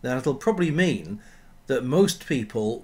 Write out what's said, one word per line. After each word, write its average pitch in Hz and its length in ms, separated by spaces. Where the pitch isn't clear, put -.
Now, 127 140
that'll 131 200
probably 180 360
mean 107 480
that 127 160
most 156 420
people 113 580